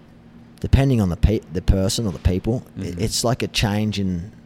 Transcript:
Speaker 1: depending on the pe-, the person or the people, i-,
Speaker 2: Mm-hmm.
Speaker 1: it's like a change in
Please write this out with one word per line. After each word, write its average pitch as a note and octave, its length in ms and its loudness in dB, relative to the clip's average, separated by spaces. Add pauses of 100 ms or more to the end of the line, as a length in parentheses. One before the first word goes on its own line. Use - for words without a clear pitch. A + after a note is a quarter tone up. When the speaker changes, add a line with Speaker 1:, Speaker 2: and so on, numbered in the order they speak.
(600)
Speaker 1:
depending C3 400 4
on G2+ 100 4
the E2 60 -2
pe-, G2+ 240 2 (140)
the F2 80 -4
person G2 440 0
or G2 60 -2
the C2+ 80 -8
people, - 440 0 (140)
i-, F#2 40 -6
Speaker 2:
Mm-hmm. F2 200 -8
Speaker 1:
it's G#2 220 -2
like A#2 200 0
a G#2 40 -2
change G#2 520 0
in F#2 320 -4 (140)